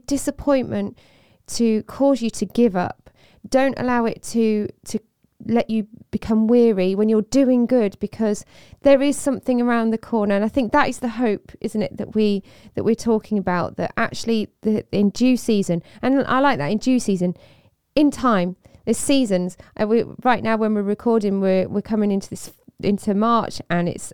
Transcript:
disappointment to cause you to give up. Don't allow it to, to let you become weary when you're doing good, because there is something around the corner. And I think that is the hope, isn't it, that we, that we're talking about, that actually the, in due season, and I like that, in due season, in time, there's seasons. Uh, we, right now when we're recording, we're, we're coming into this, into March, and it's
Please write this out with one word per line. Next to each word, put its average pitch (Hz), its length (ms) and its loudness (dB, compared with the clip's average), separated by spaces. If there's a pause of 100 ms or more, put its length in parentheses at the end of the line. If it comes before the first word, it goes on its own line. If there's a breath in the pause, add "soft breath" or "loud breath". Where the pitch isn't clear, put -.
disappointment 269 920 -2 (500 soft breath)
to 220 360 0
cause 277 360 2
you 226 100 -2
to - 160 -4
give 233 280 2
up. - 340 -6 (400 soft breath)
Don't 262 300 2
allow 247 280 0
it - 180 -6
to, 214 440 0 (180)
to - 120 -6 (480)
let 226 240 0
you 220 160 -2 (240)
become 220 380 0
weary 220 460 4
when 208 140 0
you're 214 140 2
doing 247 440 2
good, 220 340 0
because 214 440 -4 (380 soft breath)
there 277 180 6
is 277 160 0
something 254 440 -2
around 233 300 0
the 220 80 -2
corner. 208 360 -2
And 202 100 0
I 220 40 0
think 226 240 -2
that 294 160 4
is 254 100 -6
the 247 100 -6
hope, 220 520 -4
isn't 214 220 -4
it, - 140 -6
that - 180 -10
we, 208 280 2 (320 loud breath)
that 107 100 -4
we're 220 100 4
talking 220 440 -2
about, 180 380 -2
that - 200 -6
actually 226 520 -2 (140)
the, 214 280 -2
in 202 200 2
due 254 260 2
season, 196 460 0 (200 loud breath)
and 262 240 2
I 254 140 0
like 269 180 2
that, 143 140 -2
in 214 60 0
due 254 200 2
season, 180 360 0 (600 soft breath)
in 294 160 4
time, 190 460 0 (280 soft breath)
there's 226 140 0
seasons. 202 580 0 (240 loud breath)
Uh, 220 60 0
we, 220 180 2 (200)
right 247 180 2
now 220 140 0
when 214 180 0
we're 208 80 0
recording, 208 580 0
we're, 190 280 2
we're 202 140 -4
coming 214 280 0
into 196 200 -2
this, - 200 -14 (300)
into 202 340 0
March, 220 460 0 (100)
and 175 180 0
it's - 260 -10